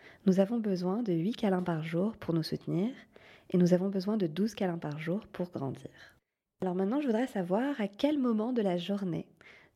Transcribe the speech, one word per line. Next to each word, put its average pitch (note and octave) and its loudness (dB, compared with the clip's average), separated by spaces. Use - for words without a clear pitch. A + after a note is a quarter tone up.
Nous F#3+ 6
avons G3+ 4
besoin G3 0
de A3+ 0
huit F3 0
câlins F#3 0
par E3 -2
jour E3+ 0
pour - -4
nous E3 2
soutenir. F3 -2
Et F#3 2
nous F3+ 6
avons F3+ 2
besoin G3 -2
de F#3 0
douze F#3 -2
câlins F3 -2
par D3+ -6
jour E3 -2
pour F3 -6
grandir. » C3+ -8
Alors F3+ -2
maintenant, G3+ 0
je D4+ -2
voudrais A#3 2
savoir A3+ -2
à G3 -2
quel D4 0
moment A#3+ 0
de A#3+ 2
la F#3 2
journée F3+ -4